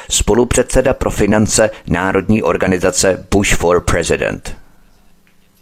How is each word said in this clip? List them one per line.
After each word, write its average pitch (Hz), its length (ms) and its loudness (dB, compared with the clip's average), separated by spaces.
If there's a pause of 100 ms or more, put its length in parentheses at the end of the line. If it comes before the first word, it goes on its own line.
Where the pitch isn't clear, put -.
(100)
spolupředseda 123 840 0
pro 104 160 -4
finance 107 600 2 (160)
národní 95 560 0
organizace 92 880 0
Bush 98 240 2
for 87 260 2
President. 71 760 -2 (1040)